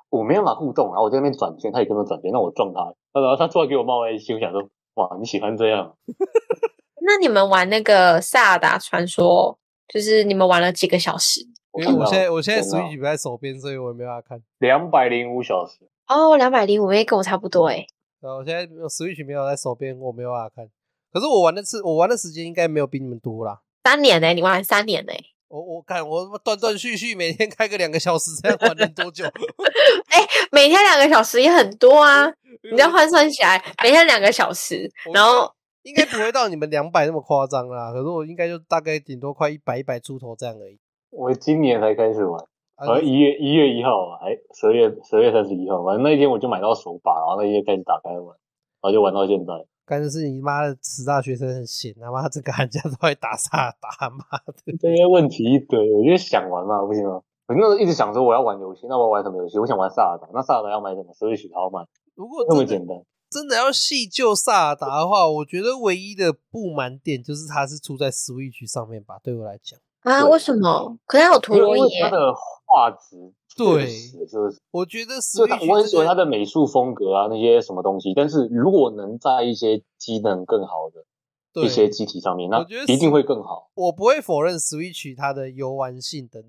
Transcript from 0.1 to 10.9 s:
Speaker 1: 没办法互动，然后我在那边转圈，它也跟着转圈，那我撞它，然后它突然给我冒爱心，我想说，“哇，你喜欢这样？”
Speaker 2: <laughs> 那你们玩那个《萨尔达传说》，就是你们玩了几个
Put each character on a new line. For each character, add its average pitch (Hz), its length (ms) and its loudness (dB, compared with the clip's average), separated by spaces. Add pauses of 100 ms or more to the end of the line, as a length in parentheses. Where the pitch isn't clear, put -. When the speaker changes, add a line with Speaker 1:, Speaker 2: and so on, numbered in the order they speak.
Speaker 1:
没 127 120 0
办 208 80 2
法 135 120 0
互 139 180 -6
动， 123 140 0
然 90 80 -10
后 107 80 0
我 107 60 0
在 127 80 0
那 135 40 0
边 143 120 0
转 85 240 -6
圈， 107 140 4
它 120 80 -2
也 104 60 2
跟 104 100 -2
着 104 80 0
转 - 180 -6
圈， 92 120 -4
那 123 60 2
我 90 120 0
撞 98 220 -2
它， 92 80 -4 (320)
然 135 160 2
后 135 80 2
它 160 100 2
突 - 120 0
然 151 80 2
给 135 100 0
我 120 60 0
冒 120 220 -2
爱 113 120 -4
心， 110 180 -6
我 110 60 -8
想 90 100 -4
说 101 180 -6 (260)
，“哇， 90 240 -4
你 113 60 -10
喜 - 140 -6
欢 110 160 -4
这 110 140 0
样？” 98 260 -4 (120)
Speaker 2:
<laughs> - 960 -6
那 403 160 2
你 349 120 2
们 196 180 4
玩 190 220 2
那 220 120 0
个 185 380 6
《萨 214 320 2
尔 180 80 4
达 175 180 2
传 180 300 -4
说》， 175 500 2 (300)
就 214 140 -6
是 214 240 2
你 202 80 0
们 190 120 2
玩 175 160 4
了 180 100 2
几 180 140 -4
个 180 140 0